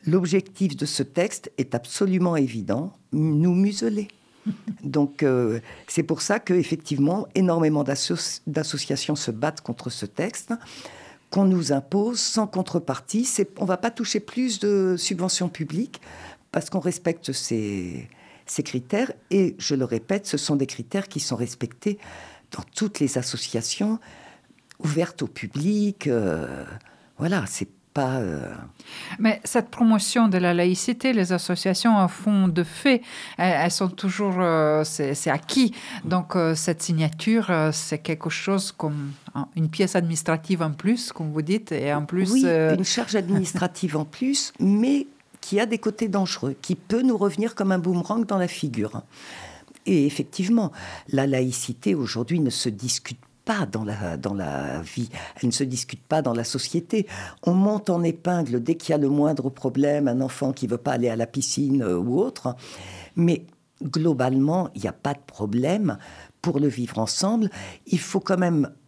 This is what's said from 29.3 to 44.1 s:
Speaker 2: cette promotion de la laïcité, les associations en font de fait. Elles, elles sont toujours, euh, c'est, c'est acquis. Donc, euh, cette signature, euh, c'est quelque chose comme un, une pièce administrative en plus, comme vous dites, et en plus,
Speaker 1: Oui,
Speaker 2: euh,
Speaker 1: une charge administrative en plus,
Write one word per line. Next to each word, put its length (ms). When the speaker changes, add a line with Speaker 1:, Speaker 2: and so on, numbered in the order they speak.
Speaker 2:
cette 240
promotion 600
de 100
la 160
laïcité, 580
les 200
associations 640
en 120
font 400
de 140
fait. 400
Elles, 280
elles 60
sont 180
toujours, 500
euh, 460
c'est, 300
c'est 160
acquis. 440
Donc, 320
euh, 180
cette 280
signature, 680
euh, 220
c'est 260
quelque 320
chose 420
comme 400
un, 220
une 120
pièce 280
administrative 680
en 80
plus, 420
comme 200
vous 100
dites, 300
et 200
en 120
plus, 280
Speaker 1:
Oui, 120
Speaker 2:
euh, 320
Speaker 1:
une 80
charge 320
administrative 800
en 80
plus, 520